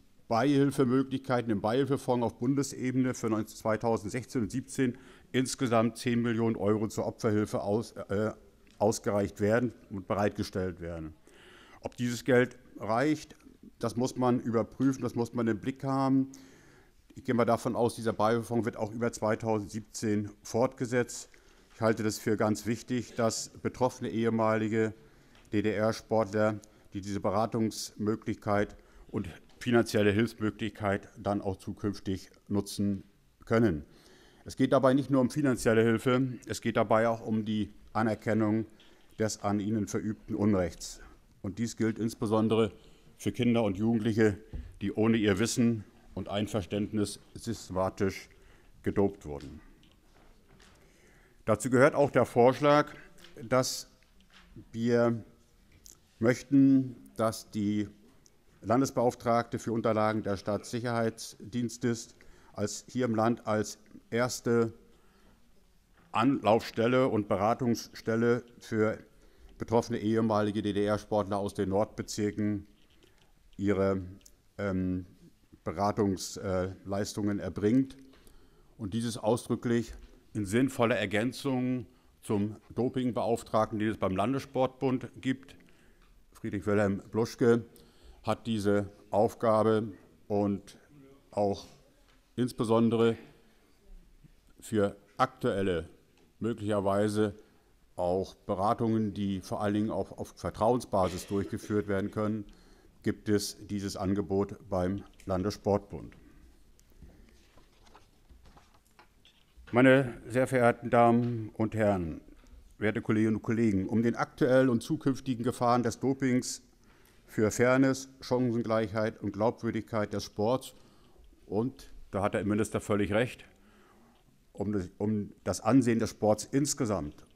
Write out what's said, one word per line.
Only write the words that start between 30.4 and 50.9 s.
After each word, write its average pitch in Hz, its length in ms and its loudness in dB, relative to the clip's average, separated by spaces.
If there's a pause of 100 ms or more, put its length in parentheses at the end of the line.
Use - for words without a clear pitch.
dann 101 200 -2
auch 95 180 -4
zukünftig 95 720 -6 (160)
nutzen 101 560 -2 (420)
können. 110 400 2 (580)
Es - 120 -14
geht 131 180 2
dabei 131 220 4
nicht 135 160 -2
nur 135 100 4
um 123 80 2
finanzielle 120 540 2
Hilfe, 123 460 2 (180)
es - 140 -8
geht 117 160 -2
dabei 113 320 4
auch 113 120 -4
um 110 240 -2
die 107 260 -4 (220)
Anerkennung 110 720 0 (540)
des 110 240 -2
an 104 160 0
ihnen 104 280 -2
verübten 107 460 -6
Unrechts. 95 680 0 (420)
Und 95 180 -8
dies 117 180 -4
gilt 110 220 0
insbesondere 110 720 0 (460)
für - 140 -4
Kinder 120 300 2
und 101 160 0
Jugendliche, 110 640 2 (420)
die 98 100 -2
ohne 113 260 2
ihr 101 200 4
Wissen 117 460 0 (320)
und 95 120 -8
Einverständnis 104 920 -4 (160)
systematisch 95 920 -4 (520)
gedopt 98 460 -2
wurden. 71 320 -12 (1900)